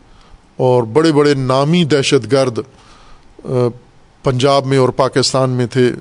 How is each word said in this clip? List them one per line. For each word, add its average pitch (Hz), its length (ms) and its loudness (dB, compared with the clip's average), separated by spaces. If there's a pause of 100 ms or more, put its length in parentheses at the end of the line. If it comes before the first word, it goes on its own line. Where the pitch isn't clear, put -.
(560)
اور 127 260 2
بڑے 151 300 0
بڑے 147 220 2
نامی 139 500 0
دہشت 135 480 0
گرد، 127 260 0 (840)
آ، - 40 -12 (720)
پنجاب 139 440 0
میں 135 120 0
اور 127 100 2
پاکستان 131 600 -2
میں 123 160 -2
تھے، 123 340 0